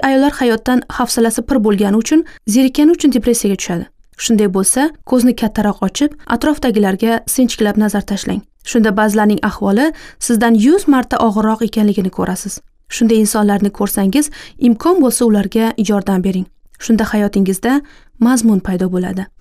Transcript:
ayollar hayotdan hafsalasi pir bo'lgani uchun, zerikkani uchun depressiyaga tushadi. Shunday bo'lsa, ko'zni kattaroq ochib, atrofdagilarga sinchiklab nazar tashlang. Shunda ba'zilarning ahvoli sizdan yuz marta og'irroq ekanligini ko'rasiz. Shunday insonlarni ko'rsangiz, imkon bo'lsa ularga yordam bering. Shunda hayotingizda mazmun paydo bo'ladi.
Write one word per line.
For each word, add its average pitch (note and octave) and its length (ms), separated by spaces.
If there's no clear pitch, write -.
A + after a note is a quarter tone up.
ayollar C4+ 280
hayotdan A#3+ 560
hafsalasi A#3 540
pir C#4 220
bo'lgani G#3 320
uchun, D#4 280
zerikkani C4 500
uchun D4 160
depressiyaga A3 440
tushadi. - 280
Shunday G#3+ 380
bo'lsa, C4 320
ko'zni B3+ 340
kattaroq G#3 460
ochib, D4 240
atrofdagilarga A3+ 960
sinchiklab A3 440
nazar G#3 240
tashlang. G3+ 380
Shunda A3 320
ba'zilarning G#3+ 460
ahvoli G#3 500
sizdan A#3 360
yuz D4 340
marta C4 280
og'irroq A3 420
ekanligini G#3 420
ko'rasiz. F#3 480
Shunday A3+ 360
insonlarni G3+ 460
ko'rsangiz, G3+ 600
imkon C#4 460
bo'lsa B3 200
ularga A3 480
yordam G3 340
bering. F#3 220
Shunda A3+ 260
hayotingizda G#3 760
mazmun A3+ 400
paydo F#3 340
bo'ladi. F#3 340